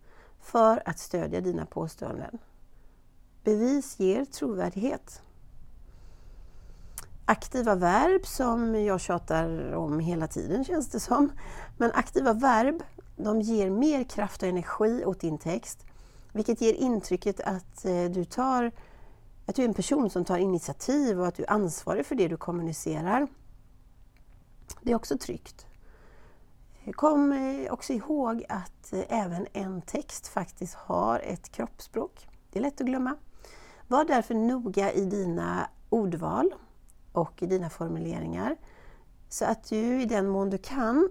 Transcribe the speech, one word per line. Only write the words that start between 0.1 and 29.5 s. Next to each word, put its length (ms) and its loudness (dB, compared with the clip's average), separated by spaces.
för 480 6
att 100 -4
stödja 420 -2
dina 260 -2
påståenden. 720 -8
Bevis 580 2
ger 240 4
trovärdighet. 960 -4
Aktiva 480 2
verb, 520 4
som 580 0
jag 160 2
tjatar 720 -2
om 280 0
hela 260 0
tiden, 380 -2
känns 260 -2
det 100 -4
som. 320 2
Men 140 4
aktiva 400 2
verb, 500 4
de 240 2
ger 300 2
mer 340 2
kraft 380 -4
och 60 2
energi 560 2
åt 160 -2
din 180 -2
text, 480 -6
vilket 280 0
ger 140 6
intrycket 640 0
att, 440 -6
eh, 200 2
du 200 0
tar, 480 0
att 80 -4
du 80 2
är 60 4
en 60 2
person 360 2
som 140 0
tar 140 0
initiativ 840 2
och 60 2
att 80 -2
du 80 -6
är 80 -2
ansvarig 560 0
för 80 -4
det 140 4
du 80 -2
kommunicerar. 880 -2
Det 100 2
är 40 4
också 220 -2
tryggt. 480 -10
Kom, 380 6
eh, 400 -2
också 200 -6
ihåg 560 -2
att, 440 -8
eh, 160 -4
även 440 -2